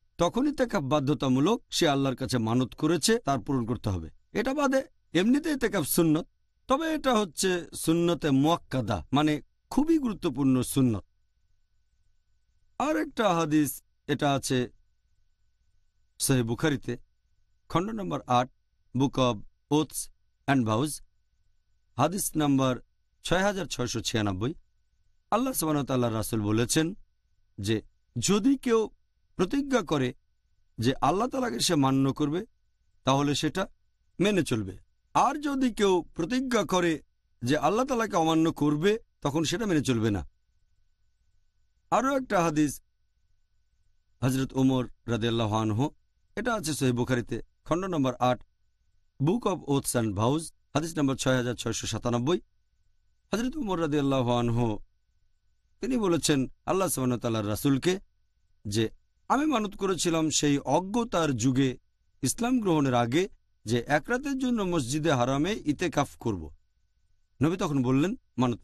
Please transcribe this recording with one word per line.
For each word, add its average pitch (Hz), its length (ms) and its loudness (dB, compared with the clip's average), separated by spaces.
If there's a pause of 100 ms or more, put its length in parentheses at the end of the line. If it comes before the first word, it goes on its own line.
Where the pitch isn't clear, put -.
(180)
তখন 196 280 2
ইতেকাফ 247 360 0
বাধ্যতামূলক। 143 880 2
সে - 180 2
আল্লাহর 139 280 0
কাছে 127 220 -2
মানত 117 360 0
করেছে, 175 440 2
তার 139 220 -2
পূরণ 131 260 -4
করতে 113 240 -4
হবে। 80 200 -4 (220)
এটা 262 220 -2
বাদে 269 280 2 (300)
এমনিতে 254 380 2
ইতেকাফ 202 360 -2
সুন্নত, 165 420 2 (400)
তবে 320 260 0
এটা 277 200 0
হচ্ছে 185 600 0
সুন্নতে 170 560 0
মুআক্কাদা, 135 800 0
মানে 151 300 2 (280)
খুবই 320 280 2
গুরুত্বপূর্ণ 143 640 0
সুন্নত। 120 420 0 (1700)
আর 302 180 0
একটা 240 380 0
হাদিস, 156 480 2 (240)
এটা 143 280 2
আছে 127 360 -2 (1500)
সহিহ 127 240 2
বুখারীতে, 120 540 -2 (720)
খণ্ড 185 220 -2
নম্বর 185 360 -6
আট, 123 240 2 (460)
Book 135 180 0
of 123 220 0 (360)
Oaths - 360 -2 (460)
and 127 100 2
Vows, 113 380 -2 (920)
হাদিস 165 400 0
নাম্বার 135 400 2 (480)
ছয় 185 180 2
হাজার 190 240 0
ছয়শো 120 340 -6
ছিয়ানব্বই। 107 540 -2 (760)
আল্লাহ 254 220 0
সুবহানাহু 151 360 0
ওয়া 131 120 0
তাআলা 113 180 0
রাসূল 110 240 -2
বলেছেন 110 520 2 (640)
যে 104 240 -2 (360)
যদি 208 380 2
কেউ 226 340 0 (460)
প্রতিজ্ঞা 262 460 0
করে 135 320 -2 (640)
যে 123 220 2
আল্লাহ 185 280 2
তাআলাকে 247 320 -4
সে 180 140 0
মান্য 135 380 4
করবে, 151 340 -4 (580)
তাহলে 139 300 2
সেটা 170 320 -2 (540)
মেনে 190 220 2
চলবে। 104 360 -4 (360)
আর 254 260 2
যদি 269 340 0
কেউ 190 300 2 (100)
প্রতিজ্ঞা 240 500 -2
করে 175 380 0 (400)
যে 131 160 2
আল্লাহ 185 260 2
তাআলাকে 226 320 -2
অমান্য 160 360 4
করবে, 151 460 2 (220)
তখন 151 240 0
সেটা 180 220 -2
মেনে 165 140 2
চলবে 113 300 0
না। 95 180 -4 (1600)
আরও 254 260 2
একটা 214 280 0
হাদিস 151 380 0 (1400)
হযরত 131 320 0
ওমর 131 340 2 (180)
রাদিয়াল্লাহু 113 500 0
আনহু, 110 340 0 (460)
এটা 233 180 -2
আছে 156 200 -4
সহিহ 127 180 0
বুখারীতে, 120 500 -2 (220)
খণ্ড 175 200 -2
নম্বর 143 300 -2
আট, 127 280 0 (800)
Book 196 200 2
of 113 220 -2
Oaths 135 380 0
and 107 120 -2
Vows, 131 400 -2 (200)
হাদিস 165 240 -4
নম্বর 135 180 0
ছয় 131 200 0
হাজার 123 180 -2
ছয়শো 113 320 -6
সাতানব্বই। 120 540 -2 (920)
হযরত 247 240 -2
ওমর 196 240 -2
রাদিয়াল্লাহু 139 520 0
আনহু 120 460 0 (1000)
তিনি 254 160 -2
বলেছেন, 160 500 2 (200)
আল্লাহ 185 220 0
সুবহানাহু 127 260 0
ওয়া 113 60 -4
তাআলার 110 260 -2
রাসূলকে, 139 540 0 (640)
যে 110 260 -2 (380)
আমি 269 180 0
মানত 214 300 -2
করেছিলাম 165 540 0
সেই 143 280 2
অজ্ঞতার 175 800 -2
যুগে, 127 400 2 (460)
ইসলাম 240 380 0
গ্রহণের 151 340 2
আগে, 123 340 0 (360)
যে 117 220 0
এক 147 240 0
রাতের 262 280 -4
জন্য 247 240 0
মসজিদে 156 500 0
হারামে 139 400 0 (120)
ইতেকাফ 147 520 -2
করব। 85 340 -6 (920)
নবী 165 140 2
তখন 147 260 0
বললেন, 135 320 2 (240)
"মানত 120 260 0